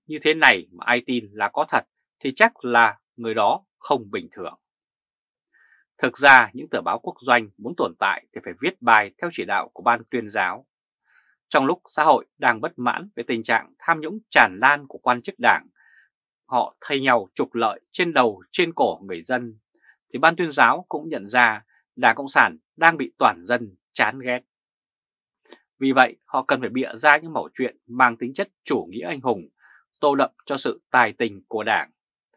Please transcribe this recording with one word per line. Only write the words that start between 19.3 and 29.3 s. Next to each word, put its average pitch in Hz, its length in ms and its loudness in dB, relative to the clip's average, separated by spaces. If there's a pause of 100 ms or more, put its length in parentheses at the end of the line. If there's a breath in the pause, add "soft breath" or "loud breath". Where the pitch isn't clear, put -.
thì 120 60 -8
ban 160 160 4
tuyên 165 160 -4
giáo 139 380 2
cũng 156 200 -10
nhận 104 180 -8
ra 110 360 2 (320)
Đảng 120 200 4
Cộng 139 120 -10
sản 110 300 2 (200)
đang 165 200 4
bị 139 200 -6
toàn 92 280 0
dân 113 300 -4 (180)
chán 120 260 -2
ghét. 123 220 -6 (1400 loud breath)
Vì 135 120 0
vậy, 127 340 4
họ 131 180 -4
cần 131 180 -2
phải 117 80 -6
bịa 123 260 -6
ra 147 220 4
những 160 160 -8
mẩu 101 200 -8
chuyện 127 240 -6 (100)
mang 120 300 0
tính 131 160 -8
chất 202 160 -6 (140)
chủ 123 260 -4
nghĩa 123 180 -12
anh 156 140 -10
hùng, 110 280 -4 (500 soft breath)